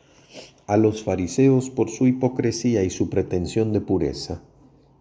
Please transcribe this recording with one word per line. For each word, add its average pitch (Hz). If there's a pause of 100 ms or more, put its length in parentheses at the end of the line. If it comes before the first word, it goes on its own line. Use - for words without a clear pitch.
(680)
A 104
los 107
fariseos 123
por 107
su 131
hipocresía 123
y 92
su -
pretensión 95
de 98
pureza, 85 (580)